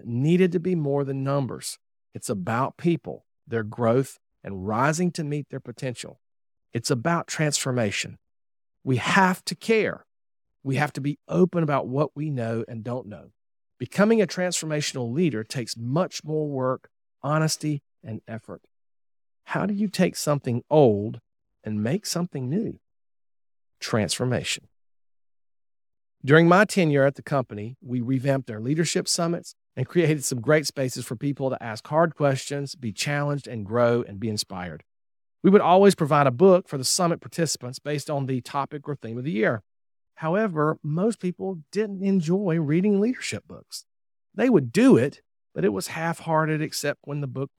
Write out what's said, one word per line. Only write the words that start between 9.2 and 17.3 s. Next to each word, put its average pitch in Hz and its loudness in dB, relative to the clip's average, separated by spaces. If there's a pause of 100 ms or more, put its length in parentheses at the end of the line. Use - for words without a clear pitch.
to - -6
care. 202 -2 (580)
We 135 -4
have 143 0
to - -8
be 143 -4 (100)
open 175 2
about 139 0
what 139 -2
we 147 -8
know 113 -4
and 113 -12
don't 123 -8
know. 80 -18 (480)
Becoming 214 2
a 190 4
transformational 156 -4
leader 123 0
takes 120 -8
much 131 -4
more 156 -2
work, 131 -4 (320)
honesty, 151 0 (220)